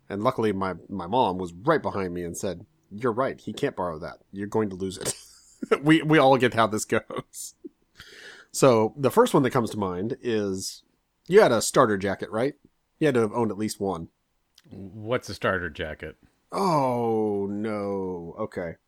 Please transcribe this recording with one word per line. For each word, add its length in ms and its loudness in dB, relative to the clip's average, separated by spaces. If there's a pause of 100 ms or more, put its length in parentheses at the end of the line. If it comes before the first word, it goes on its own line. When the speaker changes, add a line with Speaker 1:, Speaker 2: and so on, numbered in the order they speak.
Speaker 1:
And 140 -6
luckily, 300 0
my, 220 -2 (140)
my 200 -8
mom 300 2
was 140 -6
right 300 0
behind 320 -4
me 80 -6
and 140 -8
said, 280 -8 (280)
"You're 180 -2
right. 300 -4
He 120 -10
can't 220 -4
borrow 240 -4
that. 200 -12 (120)
You're 160 -6
going 240 0
to 60 -10
lose 220 -6
it." 200 -6
<laughs> 640 -6
We, 200 4
we 160 4
all 180 8
get 180 4
how 140 4
this 160 -4
goes. 680 -6 (1000)
So 440 4
the 140 2
first 240 4
one 80 6
that 80 2
comes 200 0
to 80 -8
mind 440 -4
is 600 -4 (440)
you 140 8
had 120 6
a 100 4
starter 360 2
jacket, 320 -4
right? 240 -2 (440)
You 80 2
had 80 2
to 60 4
have 120 0
owned 180 0
at 80 -8
least 220 -6
one. 280 -4 (640)
Speaker 2:
What's 580 -8
a 60 -10
starter 360 -2
jacket? 460 -10 (360)
Speaker 1:
Oh, 1000 0
no. 880 -6
Okay. 380 -8 (120)